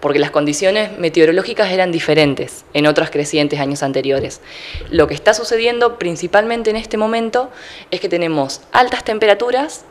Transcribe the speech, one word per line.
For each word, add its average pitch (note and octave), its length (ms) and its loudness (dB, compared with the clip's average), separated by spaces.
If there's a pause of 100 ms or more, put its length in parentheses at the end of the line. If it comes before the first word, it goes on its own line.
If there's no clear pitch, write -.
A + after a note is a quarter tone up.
porque C#3+ 180 0
las C#3 120 0
condiciones F#3+ 640 0
meteorológicas F3 720 2
eran F#3 220 0
diferentes D3+ 800 0
en D3 140 2
otras D3+ 240 2
crecientes D3 500 -2
años C#3 220 -4
anteriores. C3+ 580 -2 (480)
Lo D#3 180 6
que D3 60 -4
está G#3 220 2
sucediendo A#3 640 0
principalmente G#3 720 0
en G#3+ 60 0
este A3 200 -6
momento A3+ 540 0 (400)
es F3+ 100 -4
que G3 80 -4
tenemos E3 540 -2 (100)
altas - 320 0
temperaturas A#3 880 0